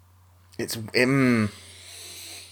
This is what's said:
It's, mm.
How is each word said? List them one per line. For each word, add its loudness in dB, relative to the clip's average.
It's, -2
mm. 2